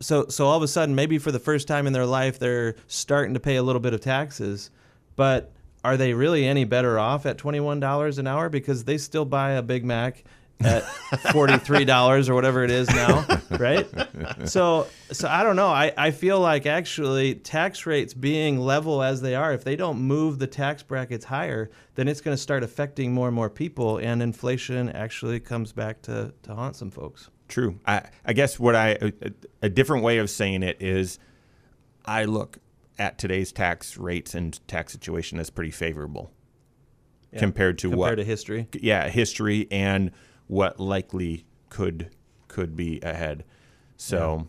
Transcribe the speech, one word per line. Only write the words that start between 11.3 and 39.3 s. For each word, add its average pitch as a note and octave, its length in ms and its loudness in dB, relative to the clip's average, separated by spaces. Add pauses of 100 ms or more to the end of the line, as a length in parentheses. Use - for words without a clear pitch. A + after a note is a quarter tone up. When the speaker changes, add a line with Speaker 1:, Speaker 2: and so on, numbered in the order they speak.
Speaker 1:
forty-three C#3+ 540 6
dollars C3 420 6
or C3 60 2
whatever B2+ 300 4
it B2 80 2
is B2 180 2
now, B2 340 4 (200)
Speaker 2:
<laughs> - 80 -20
Speaker 1:
right? D#3 340 2 (600)
So, E3+ 420 2 (240)
so D3 160 -4
I E3 160 2
don't G#3+ 140 4
know. G3 100 4
I, D3+ 280 2
I D3+ 160 2
feel F#3 280 2
like D#3 260 4
actually C#3 720 0
tax - 500 -4
rates D3 300 0
being C#3+ 440 0
level C#3 440 0
as C3 180 0
they B2+ 140 -2
are, D3 180 0
if B2 100 -4
they C#3 120 -2
don't D#3+ 240 -2
move C#3+ 400 0
the C3+ 80 -2
tax C#3+ 340 -4
brackets B2 440 -8
higher, C3 440 -4 (260)
then C3 120 0
it's C#3+ 140 -2
gonna C#3+ 160 -2
start C3+ 260 -2
affecting C3+ 500 -4
more B2 140 0
and A#2+ 80 -2
more A2+ 140 0
people, A#2+ 500 -2
and A#2 240 0
inflation B2 680 -4
actually A2+ 500 -6
comes A2+ 320 -6
back A2 320 -8
to, A2 300 -8 (100)
to G#2+ 120 -14
haunt A#2+ 200 -8
some G2+ 140 -12
folks. - 400 -16 (180)
Speaker 2:
True. G#2 380 -2
I, G2+ 160 2 (240)
I A#2+ 80 0
guess C3 260 2
what A#2+ 160 6
I, A2 240 4
a, G#2+ 120 0 (500)
a G#2+ 80 2
different C3 340 2
way A#2 140 4
of G#2+ 140 0
saying F#2+ 320 0
it F2+ 180 -4
is F#2+ 380 -2 (840)
I A2 200 0
look G#2+ 320 -4 (400)
at G2+ 200 -4
today's F#2 340 -4
tax F2 460 -4
rates F2+ 360 -6
and E2+ 240 -6 (120)
tax D#2+ 240 -8
situation E2 440 -8
as E2 120 -8
pretty E2 200 -8
favorable D2+ 600 -8 (1040)
Speaker 1:
Yeah. G#2+ 60 -12
Speaker 2:
compared F#2+ 400 2
to F#2 100 -2
Speaker 1:
Compared F2+ 100 0
Speaker 2:
what F2+ 160 2
Speaker 1:
to G#2+ 80 -2
history. A2 440 -6 (120)
Speaker 2:
Yeah, G2 300 2
history G#2 600 0